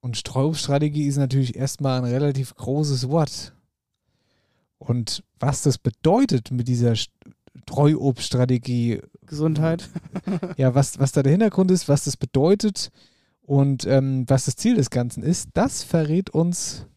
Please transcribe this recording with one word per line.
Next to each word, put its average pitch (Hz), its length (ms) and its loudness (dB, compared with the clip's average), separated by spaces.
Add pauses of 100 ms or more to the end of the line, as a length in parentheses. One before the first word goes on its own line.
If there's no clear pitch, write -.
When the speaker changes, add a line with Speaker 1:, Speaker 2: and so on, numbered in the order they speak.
Speaker 1:
Und 120 160 -8
Streuobststrategie 147 880 -2
ist 139 100 0
natürlich 131 400 0
erstmal 135 420 -2
ein 123 60 -2
relativ 135 500 -2
großes 139 540 -2
Wort. - 460 -2 (1200)
Und - 440 -4 (180)
was 131 220 -2
das 135 160 0
bedeutet 165 720 0
mit 120 180 -4
dieser 120 260 2
St-, - 160 -4 (520)
Streuobststrategie, 127 1400 0 (260)
Speaker 2:
Gesundheit. 160 640 -2 (340)
Speaker 1:
<laughs> 180 340 -6
ja, 131 180 2
was, 139 240 0
was 139 140 0
da 147 100 2
der 135 100 4
Hintergrund 190 380 2
ist, 185 180 2
was 143 160 2
das 143 120 -4
bedeutet 185 760 0 (520)
und, 139 440 2
ähm, 135 420 2
was 135 180 4
das 135 100 -4
Ziel 240 200 2
des 127 140 2
Ganzen 123 320 -4
ist, - 320 -2
das 226 280 -2
verrät 165 480 0
uns - 560 -2 (100)